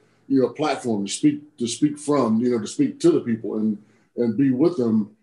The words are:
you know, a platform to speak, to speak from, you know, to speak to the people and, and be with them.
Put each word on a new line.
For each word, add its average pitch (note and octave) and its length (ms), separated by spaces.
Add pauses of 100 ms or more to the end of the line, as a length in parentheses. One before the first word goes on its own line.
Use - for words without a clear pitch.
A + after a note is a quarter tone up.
(280)
you C3+ 120
know, A#2+ 80
a - 40
platform A#2+ 540
to G2 60
speak, - 460
to A#2+ 100
speak D3 300
from, A#2+ 420
you B2 100
know, A#2+ 80
to G#2 80
speak - 340
to E3+ 100
the C#3+ 100
people A2 380
and, G#2+ 200 (380)
and A#2 200
be C#3 140
with C3 260
them. A2 460